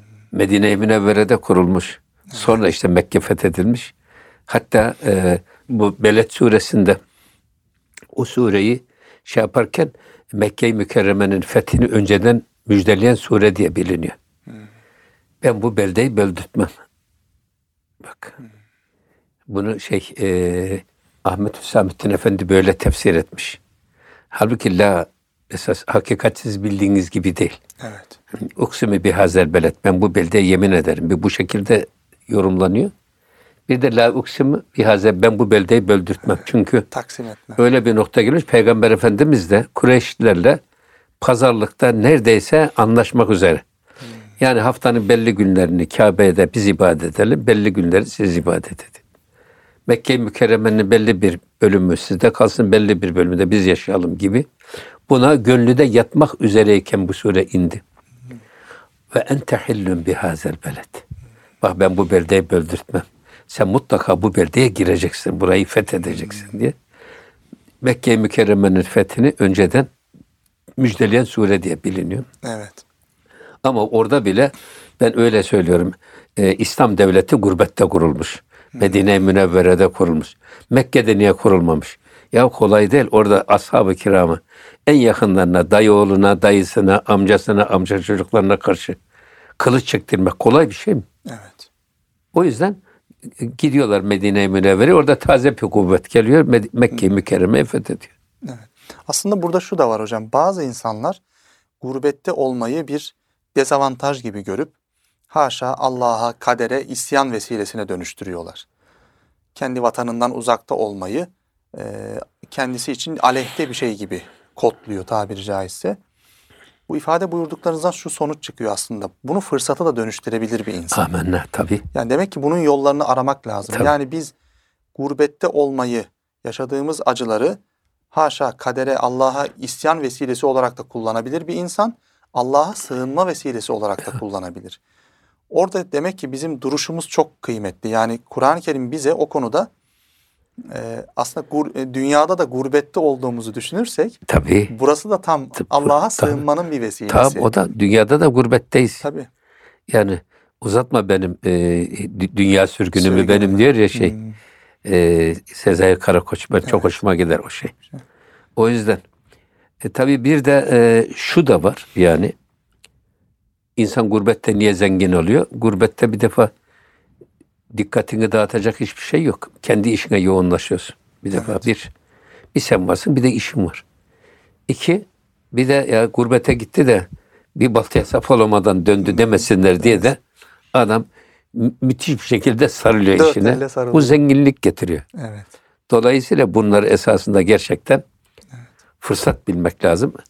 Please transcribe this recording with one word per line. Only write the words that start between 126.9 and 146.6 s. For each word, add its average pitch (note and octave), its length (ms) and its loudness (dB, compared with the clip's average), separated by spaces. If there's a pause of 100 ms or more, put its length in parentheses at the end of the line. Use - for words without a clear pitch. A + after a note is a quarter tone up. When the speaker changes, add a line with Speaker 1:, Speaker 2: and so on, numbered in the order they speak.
Speaker 2:
acıları B2+ 520 -2 (520)
haşa C#3 480 -2
kadere, C3 400 -4
Allah'a C3 500 -2 (120)
isyan D#3 420 -4
vesilesi B2+ 440 -6
olarak B2+ 320 -2
da B2+ 60 -16
kullanabilir A#2 640 -8
bir E3+ 80 -10
insan. F#3+ 420 -4 (360)
Allah'a C#3 400 0
sığınma C3+ 540 -6
vesilesi B2+ 440 -8
olarak G#2 360 -6
da - 40 -12
Speaker 1:
<laughs> A#2+ 80 -10
Speaker 2:
kullanabilir. F#2 600 -12 (680)
Orada F#3 420 -4
demek F3 260 -6
ki C3 140 -12
bizim C3+ 300 -10
duruşumuz C3+ 460 -8
çok - 340 -4
kıymetli. G#2+ 480 -10
Yani A2+ 300 -2 (100)
Kur'an-ı C#3+ 320 -2
Kerim C3 300 -6
bize D3+ 220 -2
o D#3 160 -2
konuda, C#3+ 420 -4 (1040)
e, A#2 320 -12 (100)
aslında B2 320 -8
gur-, D3 320 -6
e, C3 140 -10
dünyada D3 440 0
da F3+ 60 -2
gurbette C3+ 560 -4
olduğumuzu B2+ 540 -4
düşünürsek A#2+ 720 -6
Speaker 1:
Tabii. F#2+ 520 0
Speaker 2:
burası D3+ 300 0
da F#3+ 120 -2
tam D3 280 -4
Speaker 1:
Tıpkı - 260 -6
Speaker 2:
Allah'a D3 340 0
Speaker 1:
tabii. D3 220 -2
Speaker 2:
sığınmanın D3 400 -4